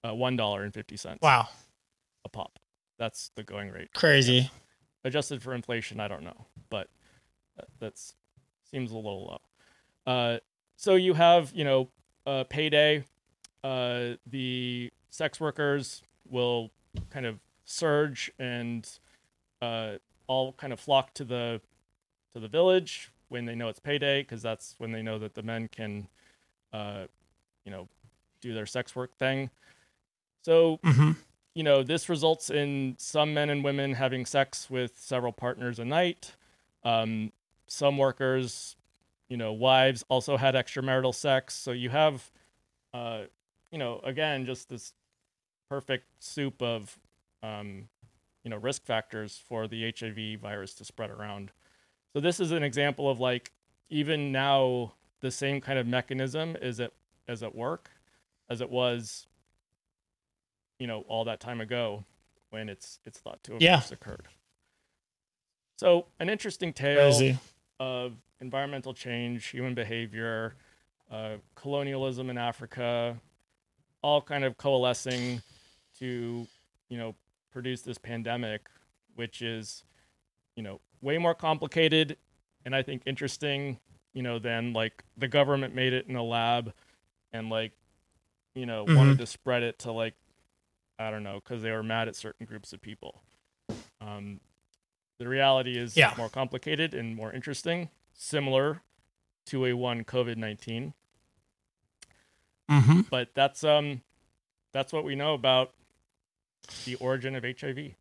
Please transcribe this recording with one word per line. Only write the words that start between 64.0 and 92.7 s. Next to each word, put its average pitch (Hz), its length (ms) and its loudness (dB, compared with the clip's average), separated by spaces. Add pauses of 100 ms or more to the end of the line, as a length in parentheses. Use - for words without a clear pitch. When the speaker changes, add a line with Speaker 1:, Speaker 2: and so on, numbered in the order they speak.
Speaker 1:
So 175 300 6 (120)
an 170 100 -2
interesting 196 440 -4
tale 143 440 6
Speaker 2:
Crazy. 131 220 4 (400)
Speaker 1:
of 127 420 -6 (200)
environmental 135 520 -6
change, 120 540 -6
human 127 260 -6
behavior, 113 840 -6 (540)
uh, 110 280 -10 (180)
colonialism 135 720 -4
in 123 80 -6
Africa, 120 800 -4 (840)
all 147 200 4
kind 143 220 -4
of 131 140 -2
coalescing 123 840 0 (580)
to, 120 480 -6 (420)
you 120 80 -10
know, 113 180 -8 (360)
produce 127 320 -8
this 123 160 -10
pandemic, 117 680 -6 (480)
which 117 260 -10
is, 113 440 -8 (720)
you 113 80 -12
know, 98 180 -14 (200)
way 143 160 -2
more 170 180 2
complicated 156 800 2 (480)
and 127 100 -4
I 135 60 2
think 135 240 -6
interesting, 139 720 -4 (340)
you 131 100 -6
know, 120 160 -2
than, 117 340 -2
like, 110 300 -2 (140)
the 135 100 -2
government 139 480 2
made 127 180 2
it 127 140 -2
in 131 80 -6
a 117 80 -2
lab 117 500 0 (580)
and, 110 180 -8
like, 110 240 -4 (840)
you 127 100 -8
know, 110 200 -6
Speaker 2:
Mm-hmm. 160 100 6
Speaker 1:
wanted 139 240 8
to 120 80 -4
spread 123 360 -2
it 117 160 -4
to, 120 120 -10
like, 113 240 -4 (800)
I 110 140 -6
don't 107 120 -6
know, 101 180 -8
'cause 120 200 -10
they 113 100 -4
were 110 120 -4
mad 113 240 0
at - 80 -10
certain - 300 -12
groups 107 280 -16